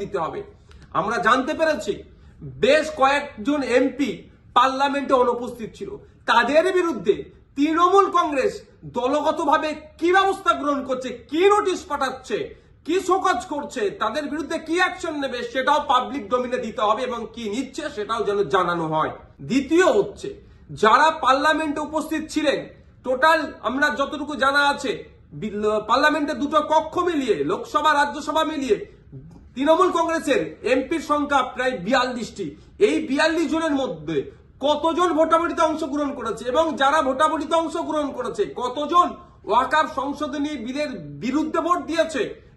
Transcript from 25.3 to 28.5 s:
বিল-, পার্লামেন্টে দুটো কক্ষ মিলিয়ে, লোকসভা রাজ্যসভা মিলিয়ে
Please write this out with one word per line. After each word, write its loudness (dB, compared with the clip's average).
বিল-, -2
পার্লামেন্টে 2
দুটো 0
কক্ষ 2
মিলিয়ে, 0
লোকসভা 0
রাজ্যসভা 0
মিলিয়ে -2